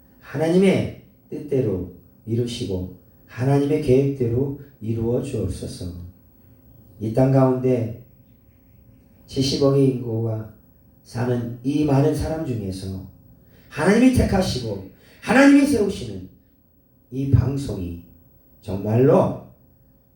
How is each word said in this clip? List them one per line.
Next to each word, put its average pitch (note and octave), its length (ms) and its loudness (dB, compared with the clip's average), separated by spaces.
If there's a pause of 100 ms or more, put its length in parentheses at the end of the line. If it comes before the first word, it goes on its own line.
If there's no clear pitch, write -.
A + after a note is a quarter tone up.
(200)
하나님의 E3 840 0 (260)
뜻대로 G2 640 -4 (320)
이루시고 G2+ 760 -6 (260)
하나님의 C#3+ 560 0
계획대로 B2+ 800 0 (200)
이루어 A2+ 420 -4
주옵소서. - 800 -8 (1000)
이 G#2+ 120 -4
땅 C3 200 4
가운데 B2+ 760 0 (1200)
칠십억의 C#3 640 2
인구가 A2+ 640 -4 (480)
사는 A#2+ 640 -4
이 D3 200 0
많은 C#3+ 300 4
사람 D#3 320 -4
중에서 F#2+ 640 -8 (580)
하나님이 A3+ 460 4
택하시고 C3 760 -2 (300)
하나님이 C#4 460 6
세우시는 F#3+ 600 -2 (840)
이 C3+ 200 -4
방송이 G2 760 -2 (540)
정말로 G#2+ 880 2 (680)